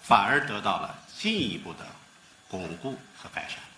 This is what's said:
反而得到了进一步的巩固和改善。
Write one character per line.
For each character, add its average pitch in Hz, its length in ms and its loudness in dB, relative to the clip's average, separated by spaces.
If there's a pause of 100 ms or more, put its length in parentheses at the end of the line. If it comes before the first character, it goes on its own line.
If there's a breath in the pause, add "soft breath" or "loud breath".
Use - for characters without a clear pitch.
反 107 240 8
而 139 220 4
得 104 140 -2
到 98 180 2
了 - 180 -6 (220)
进 220 160 0
一 123 240 0
步 92 140 -10
的 - 120 -12 (640)
巩 85 300 -6
固 131 200 -6 (240)
和 - 100 -14
改 - 180 -8
善。 - 100 -10 (200)